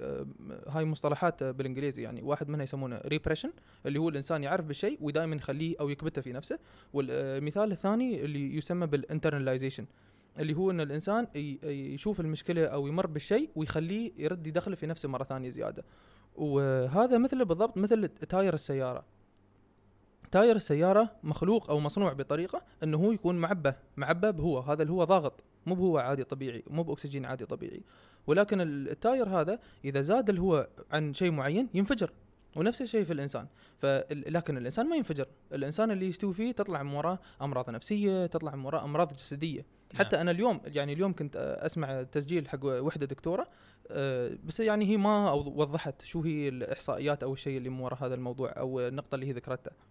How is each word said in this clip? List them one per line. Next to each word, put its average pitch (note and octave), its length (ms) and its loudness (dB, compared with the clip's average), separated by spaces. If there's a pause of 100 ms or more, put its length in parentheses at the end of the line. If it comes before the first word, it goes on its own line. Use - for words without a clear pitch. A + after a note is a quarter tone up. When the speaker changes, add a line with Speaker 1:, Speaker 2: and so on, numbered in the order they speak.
Speaker 1:
آه، C3+ 240 -6 (420)
هاي D#3 180 -2
مصطلحات، D#3 560 0
آه، C3+ 100 -2
بالإنجليزي C3 500 -4
يعني، A#2 200 -8
واحد C#3+ 280 -2
منها D3+ 140 -4
يسمونه C3+ 360 -6
repression، D#3 500 -2 (360)
اللي C#3+ 140 0
هو E3 100 2
الإنسان C#3+ 340 -2
يعرف D#3+ 220 0
بالشيء G3 360 -4
ودائمًا D#3 340 0
يخليه D3+ 440 -4
أو C#3+ 100 0
يكبته C#3+ 320 -4
في B2 120 -10
نفسه. D#3+ 260 -8 (340)
والمثال C#3 800 0
الثاني G3+ 540 0
اللي C#3+ 300 -2
يسمى F3 320 -2
بالinternalization، C3+ 960 0 (560)
اللي D#3 140 0
هو F#3+ 180 2
إن E3 100 0
الإنسان G3 540 0
ي-، C#3+ 240 -6 (340)
يشوف F#3 260 -2
المشكلة D#3+ 460 0
أو C#3 220 -2
يمر F3 200 0
بالشيء G3 480 0
ويخليه E3+ 600 -2
يرد D#3+ 300 -4
يدخله F3 280 -2
في D#3 120 -8
نفسه D#3 220 -6
مرة C3 140 -4
ثانية C3 260 -6
زيادة. - 340 -6 (520)
وهذا C#3 800 4
مثله B3+ 280 4
بالضبط F3+ 320 2
مثل G#3 300 4
تاير F#3 460 2
السيارة. C3+ 520 -2 (1300)
تاير A3 240 8
السيارة F#3+ 680 4
مخلوق E3+ 460 2
أو D3 100 4
مصنوع D3+ 340 2
بطريقة D#3 480 -2 (220)
إنه D#3 140 2
هو G3+ 140 6
يكون F3+ 240 2
معبى، E3 380 2 (240)
معبى E3+ 340 2
بهو، D#3 280 0
هذا D3 220 0
اللي D#3 120 2
هو F3+ 100 4
ضاغط، D#3+ 400 4 (220)
مو F3+ 100 2
بهو F3+ 220 4
عادي C3 260 2
طبيعي، C3 440 -6
مو D#3+ 160 -2
بأكسجين C#3+ 420 -4
عادي C3 200 -8
طبيعي. - 380 -8 (440)
ولكن G3 340 6
ال-، C#3+ 280 -2
التاير A#3 400 2
هذا F#3 300 2 (260)
إذا C#3 160 0
زاد G#3 280 4
الهواء F3 400 4 (220)
عن D3+ 220 0
شيء F3+ 180 2
معين D#3 420 0
ينفجر. G3+ 380 2 (440)
ونفس G#3 260 0
الشيء A3+ 220 0
في E3 100 -2
الإنسان. C#3 340 -6 (300)
فال-، C#3 560 0
لكن D#3+ 240 -2
الإنسان D3 320 -2
ما E4+ 60 0
ينفجر. D#3 300 -2 (280)
الإنسان D3+ 380 0
اللي F#3+ 160 0
يستوي F#3 260 -2
فيه A3+ 180 -2
تطلع F#3 320 -2
من C#3+ 100 -4
وراه E3+ 260 -2 (220)
أمراض C3+ 280 -2
نفسية، F#3+ 560 0
تطلع D#3 300 -4
من C3+ 100 -6
وراه D3 180 -2
أمراض D3 300 2
جسدية. C#3+ 520 -8 (280)
Speaker 2:
نعم. - 60 -6
Speaker 1:
حتى G3 220 4
أنا F3 100 2
اليوم، G3 340 2
يعني C#3+ 280 -2
اليوم F#3 200 0
كنت، D3 220 -6
آه، C3+ 300 -4
أسمع C3+ 380 -4
تسجيل D3 460 -2
حق C#3 140 -8
وحدة C#3 420 -2
دكتورة، E3+ 420 -4 (440)
آه، C3 540 -2
بس D#3+ 140 -6
يعني G#3+ 260 4
هي G#3 120 4
ما G#3 320 4
أو-، C#3+ 180 2
وضحت D3 540 -2
شو - 200 -4
هي D3+ 280 0
الإحصائيات C3+ 720 -2
أو C3+ 100 -2
الشيء C3+ 240 -4
اللي B2+ 120 -4
من C3 100 -6
وراء B2+ 260 -4
هذا B2+ 100 -2
الموضوع B2+ 420 -4
أو C3 220 -2
النقطة C3 360 -4
اللي C3 120 -4
هي C#3+ 40 -4
ذكرتها. B2+ 400 -6 (200)